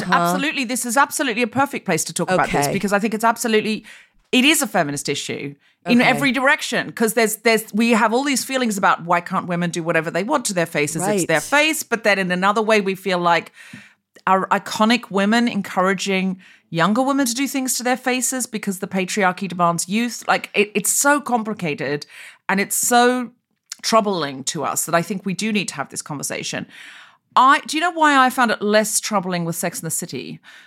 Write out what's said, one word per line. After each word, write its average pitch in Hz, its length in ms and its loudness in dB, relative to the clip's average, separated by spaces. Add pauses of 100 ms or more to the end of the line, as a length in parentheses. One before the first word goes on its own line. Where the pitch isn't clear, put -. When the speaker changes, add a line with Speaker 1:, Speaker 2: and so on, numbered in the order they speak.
Speaker 1:
Uh-huh. 175 100 -2
Speaker 2:
absolutely, 185 520 0
this 233 200 -4
is 233 140 -2
absolutely 277 440 0
a 240 40 2
perfect 262 400 -2
place 165 180 0
to - 80 -8
talk 170 180 -4
about 151 200 2
this 143 160 0
Speaker 1:
Okay. 143 80 -2
Speaker 2:
because 196 180 -2
I 202 60 2
think 208 160 0
it's 220 100 -2
absolutely, 220 640 0 (440)
it 247 140 6
is 302 160 4
a 269 60 0
feminist 147 420 -2
issue 139 460 -6 (340)
in 240 140 4
Speaker 1:
Okay. 220 80 4
Speaker 2:
every 277 220 0
direction 254 600 0
'cause 220 220 0
there's, 220 220 2
there's, 220 360 0
we 233 200 2
have 220 200 4
all 254 120 0
these 285 200 0
feelings 254 320 -2
about 185 280 2
why 175 180 0
can't 175 240 -4
women 175 240 -2
do 165 120 -6
whatever 160 280 -2
they 165 120 -2
want 254 240 0
to 208 80 -4
their 170 120 0
faces. 160 420 -2
It's 202 160 0
their 160 120 2
Speaker 1:
Right. 147 60 0
Speaker 2:
face, 302 400 0
but 220 220 -6
then 202 140 4
in 185 120 -2
another 196 300 2
way, 214 220 2
we 190 120 -2
feel 185 260 -2
like 170 320 2 (760)
our 185 220 4
iconic 220 640 0
women 208 380 2
encouraging 190 920 -2 (280)
younger 175 320 2
women 277 240 2
to 233 100 -2
do 269 140 -2
things 262 300 -4
to 233 60 -8
their 247 120 0
faces 254 480 -2
because 196 360 -6
the 202 60 -6
patriarchy 185 600 0
demands 170 400 0
youth. 226 400 -4
Like, - 240 -2
it, 208 220 0
it's - 180 0
so 285 300 2
complicated 175 840 -4 (460)
and 190 100 2
it's 190 160 -4
so 247 540 2 (520)
troubling 180 600 0
to 147 220 -4
us 117 220 -2
that 160 100 0
I 170 60 4
think 190 220 -8
we 196 100 -4
do 220 180 -2
need 202 160 -2
to - 60 -10
have 143 160 -8
this - 120 -10
conversation. - 640 -8 (720)
I, 262 300 6
do 254 100 -6
you 311 40 0
know 349 120 0
why 311 260 4
I 254 120 6
found 247 200 0
it - 120 -2
less 208 360 2
troubling 180 460 -2
with 165 100 -4
Sex - 240 -6
and 170 80 -10
the 156 60 -6
City, 156 480 -8 (260)